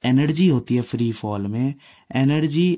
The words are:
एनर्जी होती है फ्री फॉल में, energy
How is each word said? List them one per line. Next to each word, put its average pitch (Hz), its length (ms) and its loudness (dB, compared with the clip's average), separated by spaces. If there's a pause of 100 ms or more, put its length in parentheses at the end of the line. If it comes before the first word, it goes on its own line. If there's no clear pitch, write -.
एनर्जी 151 440 2
होती 123 280 0
है 123 60 0
फ्री 117 300 -4
फॉल 104 340 -6
में, 123 280 -4 (420)
energy 151 600 2